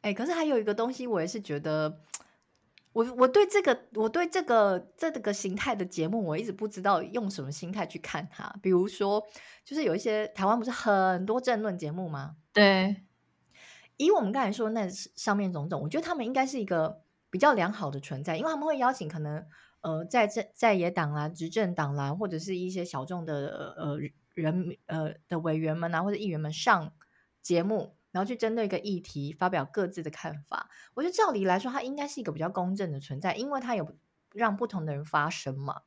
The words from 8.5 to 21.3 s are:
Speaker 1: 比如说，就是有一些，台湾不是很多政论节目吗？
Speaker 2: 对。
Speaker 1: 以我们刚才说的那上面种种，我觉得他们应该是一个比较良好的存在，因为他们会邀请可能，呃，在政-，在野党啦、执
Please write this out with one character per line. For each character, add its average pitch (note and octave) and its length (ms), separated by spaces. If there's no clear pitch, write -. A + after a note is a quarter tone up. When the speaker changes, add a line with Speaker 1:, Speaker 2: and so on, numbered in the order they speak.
Speaker 1:
比 F#3+ 80
如 F3+ 160
说， G#3 380
就 C#4 140
是 D#4 80
有 E3+ 100
一 - 20
些， G#3+ 380
台 F#3+ 100
湾 A3+ 140
不 A3 60
是 B3+ 60
很 F#3+ 540
多 A3+ 140
政 A#3+ 220
论 G3+ 160
节 D#3+ 120
目 F3 200
吗？ D3 260
Speaker 2:
对。 G3 540
Speaker 1:
以 D#4 160
我 G4+ 80
们 G#3 140
刚 C4+ 100
才 G3+ 80
说 A3+ 140
的 G#3+ 80
那 G#3 160
上 - 480
面 F#3+ 160
种 D3+ 160
种， D#3+ 140
我 D3+ 40
觉 G3 100
得 E4 80
他 F4 80
们 C4+ 120
应 B3 80
该 C4 120
是 C4+ 140
一 G3+ 60
个 E3 360
比 F#3 80
较 C#4 160
良 G3 200
好 F#3 180
的 C#3 80
存 C#3 240
在， D#3+ 140
因 G#3+ 60
为 D#4+ 60
他 D#4+ 60
们 C#4+ 100
会 D4+ 120
邀 B3+ 160
请 F3+ 160
可 D#3+ 100
能， D3+ 260
呃， D#3+ 240
在 A3+ 220
政-， G#3 180
在 A3+ 200
野 F3 140
党 E3 220
啦、 D3+ 160
执 E3 220